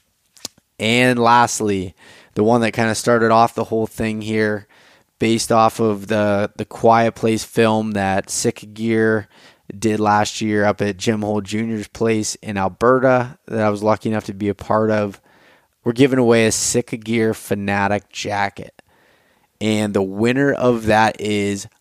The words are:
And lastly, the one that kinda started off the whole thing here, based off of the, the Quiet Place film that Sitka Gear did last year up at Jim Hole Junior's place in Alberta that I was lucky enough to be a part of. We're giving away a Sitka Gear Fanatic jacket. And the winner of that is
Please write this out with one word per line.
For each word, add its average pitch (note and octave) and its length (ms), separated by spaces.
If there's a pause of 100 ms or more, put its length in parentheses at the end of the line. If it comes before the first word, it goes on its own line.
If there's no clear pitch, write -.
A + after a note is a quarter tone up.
(760)
And A#2+ 420
lastly, A2 760 (400)
the G#2+ 100
one A#2 180
that A2 100
kinda A2+ 240
started A#2 360
off A#2 220
the A2+ 120
whole A2 220
thing A2 340
here, G#2+ 460 (520)
based A2+ 320
off A2+ 280
of G#2 280
the, G#2 480
the G#2+ 100
Quiet A#2 500
Place A2+ 280
film A2 480
that G2 380
Sitka - 360
Gear A2 640 (500)
did G#2+ 220
last G#2 420
year G#2+ 220
up G#2 180
at G2+ 160
Jim G#2+ 240
Hole G#2 200
Junior's G#2+ 480
place A2+ 460
in G#2 220
Alberta B2 800 (100)
that A2 140
I G#2+ 80
was G#2 140
lucky G#2+ 260
enough G#2+ 160
to G#2 80
be G2+ 140
a G2 80
part A2 340
of. G#2 320 (640)
We're A#2+ 80
giving C3 280
away A#2 260
a G#2+ 60
Sitka - 460
Gear A2 360
Fanatic G2+ 760
jacket. - 720 (800)
And G#2+ 320
the G2+ 80
winner A#2+ 520
of A#2+ 320
that G#2+ 340
is G2+ 480 (140)